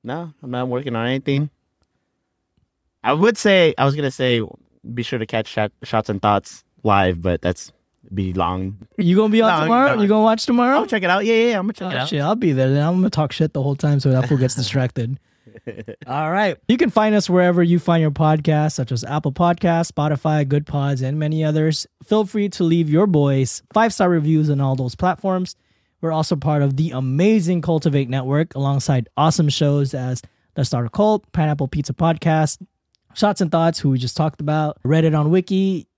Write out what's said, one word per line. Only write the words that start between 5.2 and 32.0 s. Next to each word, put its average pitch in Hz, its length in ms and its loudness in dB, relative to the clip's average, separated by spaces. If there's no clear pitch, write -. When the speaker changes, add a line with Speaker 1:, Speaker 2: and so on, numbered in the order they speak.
Speaker 1:
catch 110 220 -4
Shot-, 107 240 -4
Shots - 280 -4
and 98 120 -4
Thoughts 104 420 0
live, 95 360 2
but 87 220 -2
that's - 300 -4
be 95 200 -4
long. 92 440 -4
Speaker 2:
You 180 180 2
gonna 214 140 4
be 226 120 4
on 220 160 4
Speaker 1:
No, 151 80 0
Speaker 2:
tomorrow? 254 300 2
Speaker 1:
no. 214 80 0
Speaker 2:
You 202 40 2
gonna 214 160 4
watch 220 220 2
tomorrow? 247 320 2
Speaker 1:
I'll - 100 0
check 214 140 -2
it 180 80 -2
out. 196 160 2
Yeah, 226 80 2
yeah, 226 180 4
yeah, 202 80 -2
I'm 190 60 -4
gonna 208 80 -4
check 185 140 -10
Speaker 2:
Oh, - 40 -6
Speaker 1:
it 131 60 -4
out. 135 120 -4
Speaker 2:
shit, 143 120 -2
I'll 185 140 0
be 208 160 0
there. 131 200 2
Then 147 140 2
I'm 175 120 0
gonna 185 120 2
talk 151 220 0
shit 156 220 -2
the 135 100 -4
whole 143 120 -2
time 143 240 0
so 135 120 2
that 131 180 2
fool 147 80 2
gets 127 180 0
Speaker 1:
<laughs> 139 60 -4
Speaker 2:
distracted. 127 580 -4
All 147 260 -4
right. 196 260 0
You 233 80 4
can 247 140 2
find 214 260 2
us 196 140 2
wherever 180 340 4
you 170 160 4
find 165 220 2
your 151 100 2
podcasts, 151 640 2
such 127 180 -6
as 117 140 -4
Apple 139 260 -4
Podcasts, 170 600 0
Spotify, 151 540 0
Good 147 220 -2
Pods, 139 340 -2
and 135 160 -4
many 156 280 -2
others. 156 420 0
Feel 214 220 0
free 202 240 -2
to 180 140 -4
leave 165 260 2
your 175 180 4
boys 139 640 0
five-star 214 380 2
reviews 156 400 2
on 143 100 0
all 135 160 0
those 127 200 -6
platforms. 185 600 -2
We're 165 100 -4
also 156 240 -2
part 147 260 0
of 139 140 0
the 156 160 -2
amazing 165 680 0
Cultivate 147 480 0
Network, 135 460 -2
alongside 139 600 -2
awesome 151 340 2
shows 143 440 0
as 127 280 -6
Let's 139 120 -2
Start 120 180 -2
a - 20 -8
Cult, 208 420 0
Pineapple 151 380 -2
Pizza 147 240 -6
Podcast, 160 640 0